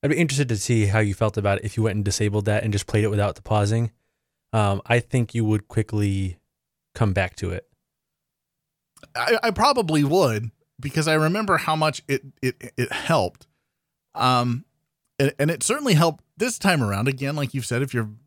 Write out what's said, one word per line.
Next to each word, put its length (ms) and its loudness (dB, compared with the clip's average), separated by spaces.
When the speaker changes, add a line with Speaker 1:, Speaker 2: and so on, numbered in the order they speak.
Speaker 1:
I'd 60 0
be 80 2
interested 320 0
to 80 0
see 280 2
how 140 2
you 140 0
felt 240 0
about 220 0
it 60 -10
if 120 -6
you 60 0
went 120 0
and 100 -2
disabled 400 0
that 180 0
and 80 -2
just 160 -2
played 160 2
it 60 2
without 260 0
the 60 -20
pausing. 500 0
Um, 320 2
I 140 2
think 360 -2
you 100 0
would 220 0
quickly 680 -2
come 180 2
back 240 -2
to 140 -6
it. 160 -10
Speaker 2:
I, 280 0
I 80 2
probably 520 2
would, 480 2
because 280 -2
I 80 2
remember 420 2
how 180 0
much 320 -2
it, 140 -2
it, 360 -6
it 140 -2
helped. 560 -2
Um, 500 0
and, 200 2
and 120 2
it 120 -6
certainly 320 0
helped 280 2
this 220 -2
time 240 2
around. 240 0
Again, 280 -4
like 180 -4
you've 120 -6
said, 160 -2
if 120 -6
you're 160 -2